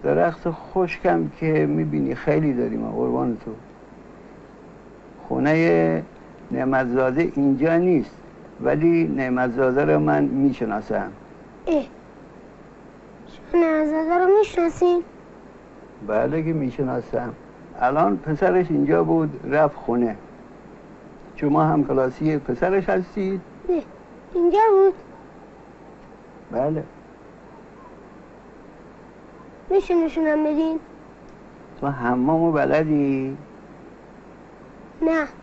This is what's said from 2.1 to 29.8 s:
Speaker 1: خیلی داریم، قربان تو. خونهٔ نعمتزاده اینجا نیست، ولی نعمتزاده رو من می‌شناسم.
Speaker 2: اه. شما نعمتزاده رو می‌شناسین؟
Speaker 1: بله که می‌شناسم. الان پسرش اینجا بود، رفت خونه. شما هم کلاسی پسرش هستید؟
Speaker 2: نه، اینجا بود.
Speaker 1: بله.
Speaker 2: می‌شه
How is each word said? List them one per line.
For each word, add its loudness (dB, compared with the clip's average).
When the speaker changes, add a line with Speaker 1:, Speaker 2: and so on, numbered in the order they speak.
Speaker 1:
خیلی 0
داریم، -4
قربان -2
تو. -12
خونهٔ 2
نعمتزاده 0
اینجا 2
نیست، 0
ولی 2
نعمتزاده 0
رو 2
من 2
می‌شناسم. -2
Speaker 2:
اه. 0
شما 0
نعمتزاده 2
رو 6
می‌شناسین؟ 2
Speaker 1:
بله 0
که -2
می‌شناسم. -4
الان 2
پسرش 0
اینجا 2
بود، -2
رفت 2
خونه. -2
شما 0
هم 2
کلاسی 0
پسرش -2
هستید؟ -4
Speaker 2:
نه، 0
اینجا 2
بود. 6
Speaker 1:
بله. -2
Speaker 2:
می‌شه 2